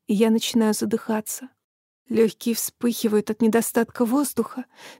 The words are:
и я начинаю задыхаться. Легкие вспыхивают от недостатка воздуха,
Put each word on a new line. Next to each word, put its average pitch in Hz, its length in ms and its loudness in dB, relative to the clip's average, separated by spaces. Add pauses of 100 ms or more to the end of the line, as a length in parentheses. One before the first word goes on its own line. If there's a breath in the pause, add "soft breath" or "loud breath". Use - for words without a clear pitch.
и 214 60 0
я 220 160 4
начинаю 220 440 2
задыхаться. 220 760 -4 (600)
Легкие 226 460 0
вспыхивают 220 720 -2
от 220 120 -2
недостатка 226 640 2
воздуха, 247 600 -2 (340 loud breath)